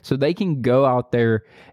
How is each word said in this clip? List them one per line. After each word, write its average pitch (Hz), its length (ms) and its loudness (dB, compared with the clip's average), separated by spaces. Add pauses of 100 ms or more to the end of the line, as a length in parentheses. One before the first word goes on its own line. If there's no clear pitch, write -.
So - 120 -2
they 139 160 0
can 175 300 -4
go 123 240 2
out 123 260 -2
there 113 320 2 (300)